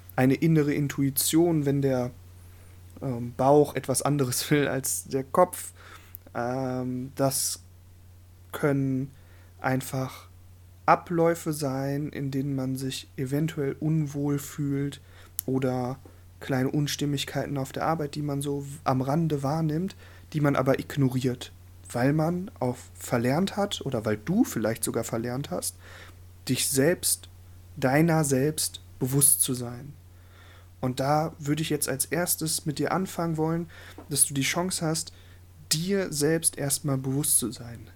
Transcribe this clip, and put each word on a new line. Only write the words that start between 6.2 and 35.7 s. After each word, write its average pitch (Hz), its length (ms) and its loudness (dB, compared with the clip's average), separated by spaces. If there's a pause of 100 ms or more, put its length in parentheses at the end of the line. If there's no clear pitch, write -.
Ähm, 127 840 -4
das - 460 0 (880)
können 139 600 0 (480)
einfach 131 680 -4 (560)
Abläufe 165 680 2
sein, 139 560 -2
in 139 220 -4
denen 139 240 -2
man 131 200 -2
sich 131 400 -6
eventuell 147 640 -2
unwohl 147 580 0
fühlt 139 640 -4 (460)
oder 131 520 0 (420)
kleine 131 300 0
Unstimmigkeiten 143 880 -2
auf 131 140 -4
der - 140 -2
Arbeit, 156 300 -2
die 151 60 -6
man 143 200 -2
so 143 240 -4
w-, - 20 -12 (160)
am 131 180 2
Rande 147 420 0
wahrnimmt, 160 520 0 (380)
die 151 80 0
man 143 160 4
aber 131 220 4
ignoriert, 127 720 0 (360)
weil 127 220 2
man 175 480 0
auf 123 360 -2
verlernt 131 600 0
hat 202 300 -2
oder 123 180 -2
weil 107 140 0
du 185 260 2
vielleicht 110 400 -2
sogar 123 220 -2
verlernt 123 460 -4
hast, - 260 -6 (720)
dich - 180 0
selbst, - 640 2 (480)
deiner 156 480 4
selbst 139 560 0 (180)
bewusst 135 420 4
zu 135 120 0
sein. 123 400 -10 (880)
Und 127 180 -2
da 151 400 2
würde 151 220 0
ich 160 80 -2
jetzt 147 180 0
als 135 160 0
erstes 160 640 -2
mit 143 120 -2
dir 147 140 0
anfangen 170 460 0
wollen, 165 320 0 (400)
dass 139 160 2
du 151 80 -8
die 135 80 0
Chance 175 440 -2
hast, 160 280 -4 (580)